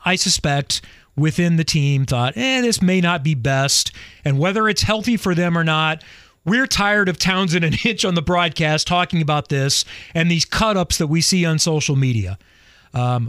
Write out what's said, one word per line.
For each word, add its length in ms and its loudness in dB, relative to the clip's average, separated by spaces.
I 100 0
suspect, 680 -2
within 420 0
the 80 2
team 400 0
thought, 320 -2
"Eh, 240 0
this 200 0
may 200 2
not 220 0
be 100 2
best," 580 0
and 160 2
whether 300 2
it's 140 -2
healthy 340 0
for 180 0
them 220 0
or 60 2
not, 380 0
we're 220 2
tired 420 2
of 100 -2
Townsend 460 0
and 100 0
Hitch 300 -2
on 100 0
the 60 0
broadcast 680 0
talking 340 0
about 280 -2
this 340 0
and 160 2
these 140 0
cut-ups 520 0
that 100 0
we 120 0
see 260 2
on 140 0
social 380 0
media. 400 0
Um, 360 -2